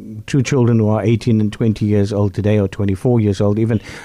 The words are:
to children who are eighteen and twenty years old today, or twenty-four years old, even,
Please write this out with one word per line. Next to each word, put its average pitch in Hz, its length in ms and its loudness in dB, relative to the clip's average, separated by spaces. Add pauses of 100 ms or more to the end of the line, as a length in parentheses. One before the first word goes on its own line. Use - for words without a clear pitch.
(280)
to 135 160 0
children 120 340 2
who 107 120 2
are 107 120 0
eighteen 110 400 2
and 104 100 -2
twenty 110 340 -2
years 104 280 2
old 101 220 0
today, 104 240 0
or 98 80 2
twenty-four 104 520 0
years 104 220 0
old, 104 160 0
even, 113 240 0 (240)